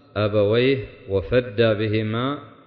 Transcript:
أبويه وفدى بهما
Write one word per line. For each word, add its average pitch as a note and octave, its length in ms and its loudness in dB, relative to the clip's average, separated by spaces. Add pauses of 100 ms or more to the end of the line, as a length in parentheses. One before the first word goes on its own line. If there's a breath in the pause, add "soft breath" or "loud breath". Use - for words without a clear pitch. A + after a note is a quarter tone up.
(160)
أبويه G#2+ 720 2 (220)
وفدى A2+ 640 0
بهما A2 800 -4 (140)